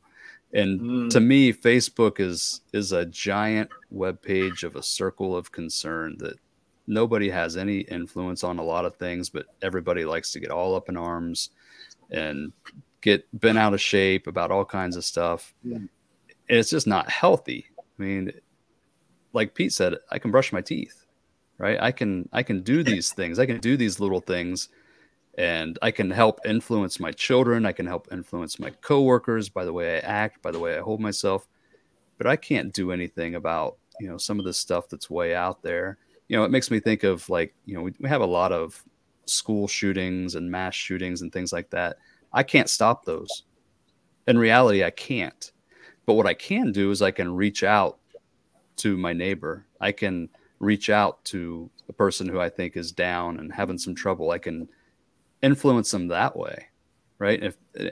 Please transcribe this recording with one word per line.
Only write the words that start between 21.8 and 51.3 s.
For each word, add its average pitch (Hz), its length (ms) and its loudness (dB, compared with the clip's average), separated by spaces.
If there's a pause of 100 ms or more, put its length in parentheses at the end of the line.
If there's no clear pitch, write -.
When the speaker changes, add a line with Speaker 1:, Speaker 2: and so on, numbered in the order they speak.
Speaker 1:
can, 98 400 -4
I 123 100 0
can 101 200 -2
do 135 200 2
these 107 300 0
things. 87 260 -4
I 123 60 4
can 117 140 -2
do 123 180 2
these 107 240 0
little 95 200 0
things, 87 500 -4 (680)
and 82 460 -2
I 113 80 2
can 101 200 -2
help 110 360 4
influence 107 520 0
my 80 140 -4
children. 120 540 4
I 92 60 0
can 87 140 -6
help 87 240 -8
influence 87 480 -10
my - 120 -8 (100)
coworkers 123 680 4
by 90 160 -6
the 82 80 -4
way 85 220 -2
I - 20 0
act, 107 420 -2
by 87 120 -6
the 85 60 -4
way 85 200 -2
I - 20 -6
hold 110 200 -4
myself. 101 460 -2 (680)
But - 100 -2
I - 100 4
can't 104 360 -2
do 92 200 -2
anything 85 420 -6
about, 82 420 -4 (240)
you 98 80 -10
know, 85 80 -12
some 104 220 -6
of 95 80 -4
this 90 120 -4
stuff 87 300 -4
that's - 220 -14
way 85 240 -2
out 90 280 -2
there. 90 360 -6 (300)
You 120 80 0
know, 107 80 4
it 95 60 2
makes 127 200 0
me 113 100 2
think 110 240 0
of, 92 260 0
like, 85 240 0 (100)
you 101 100 -12
know, 85 80 -8
we, 87 180 -6
we 135 80 -4
have 139 120 2
a 101 60 2
lot 90 260 2
of 82 300 -6 (420)
school 104 420 -2
shootings 92 680 -2
and 87 160 -6
mass 92 240 -4
shootings 90 480 -6
and 87 100 -10
things 90 220 -6
like 85 160 -8
that. 87 260 -4 (360)
I 135 100 4
can't 131 260 4
stop 117 360 2
those. - 400 -8 (840)
In 120 100 6
reality, 113 480 8
I 85 60 2
can't. - 600 -8 (540)
But 110 100 4
what 107 120 6
I 85 80 4
can 202 380 0
do 98 180 2
is 98 100 -2
I 95 120 4
can 90 220 -4
reach 101 280 0
out 101 360 4 (800)
to 101 220 0
my 87 140 -2
neighbor. 85 520 -4 (160)
I 101 120 0
can 90 360 -4 (300)
reach 101 320 2
out 104 360 2
to 85 440 -8 (180)